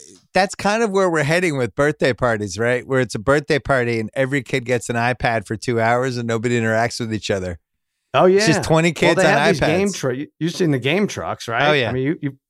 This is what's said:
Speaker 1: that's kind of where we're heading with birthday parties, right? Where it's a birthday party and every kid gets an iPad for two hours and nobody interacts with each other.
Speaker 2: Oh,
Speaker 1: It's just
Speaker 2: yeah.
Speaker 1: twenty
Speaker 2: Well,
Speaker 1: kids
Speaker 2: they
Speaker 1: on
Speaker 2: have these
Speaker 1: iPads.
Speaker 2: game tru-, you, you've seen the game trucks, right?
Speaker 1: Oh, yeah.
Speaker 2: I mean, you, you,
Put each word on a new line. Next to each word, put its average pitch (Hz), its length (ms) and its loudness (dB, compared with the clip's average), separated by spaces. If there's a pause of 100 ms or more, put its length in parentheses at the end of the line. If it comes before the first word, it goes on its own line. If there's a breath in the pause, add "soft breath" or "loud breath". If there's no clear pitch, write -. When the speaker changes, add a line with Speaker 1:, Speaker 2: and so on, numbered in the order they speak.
(340)
Speaker 1:
that's 190 200 2
kind 214 300 0
of 220 60 -2
where 190 200 2
we're 160 140 0
heading 165 320 0
with 120 180 -2
birthday 147 380 0
parties, 104 460 -2
right? 120 280 0
Where 131 140 2
it's 120 140 -2
a - 40 -6
birthday 143 400 0
party 120 400 0
and 110 160 -4
every 135 280 -2
kid 127 240 -4
gets 120 240 -2
an 120 60 -4
iPad 117 520 -2
for 113 80 -4
two 113 240 -2
hours 123 360 0
and 117 120 -6
nobody 117 320 0
interacts 113 400 0
with 113 140 -4
each - 160 -6
other. 90 280 -2 (540)
Speaker 2:
Oh, 151 140 4
Speaker 1:
It's 196 200 4
just 220 120 2
Speaker 2:
yeah. 156 40 -2
Speaker 1:
twenty 160 260 2
Speaker 2:
Well, 170 60 0 (200)
Speaker 1:
kids 180 80 2
Speaker 2:
they 175 100 4
Speaker 1:
on 147 60 2
Speaker 2:
have 147 160 2
these 135 60 -4
Speaker 1:
iPads. 139 60 2
Speaker 2:
game 185 260 0
tru-, 135 220 -4
you, 139 120 -8 (120)
you've 165 160 -2
seen 175 160 0
the 139 80 2
game 160 300 0
trucks, 95 400 -8
right? 123 200 0
Speaker 1:
Oh, 151 40 4
yeah. 135 160 2
Speaker 2:
I 101 40 -2
mean, 127 120 -2
you, 156 180 -2
you, 139 160 -8 (120)